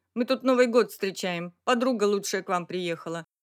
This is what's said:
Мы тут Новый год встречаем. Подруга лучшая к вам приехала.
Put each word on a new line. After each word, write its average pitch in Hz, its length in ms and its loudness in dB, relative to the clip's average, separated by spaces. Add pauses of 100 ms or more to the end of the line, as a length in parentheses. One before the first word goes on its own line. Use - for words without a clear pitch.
(160)
Мы 240 100 0
тут 254 180 -2
Новый 254 240 4
год 226 240 2
встречаем. 180 600 -6 (100)
Подруга 240 420 2
лучшая 202 360 0
к 185 80 -8
вам 175 160 -2
приехала. 165 600 -6 (180)